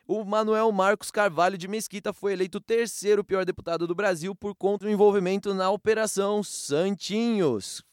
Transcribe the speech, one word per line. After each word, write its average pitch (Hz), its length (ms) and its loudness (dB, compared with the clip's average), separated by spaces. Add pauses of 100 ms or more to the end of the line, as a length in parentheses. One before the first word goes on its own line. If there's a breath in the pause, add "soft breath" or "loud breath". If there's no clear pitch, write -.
O 214 160 -2
Manuel 220 480 2
Marcos 196 400 0
Carvalho 185 460 2
de 175 100 -10
Mesquita 208 460 -6
foi 202 180 -4
eleito 185 280 -4
o - 20 -8
terceiro 208 600 0
pior 190 220 -2
deputado 170 420 -4
do 170 80 -4
Brasil 185 400 -2
por 202 220 -8
conta 196 300 -2
do 214 60 0
envolvimento 202 640 4
na 190 160 0
Operação 208 720 0
Santinhos, 185 1500 -2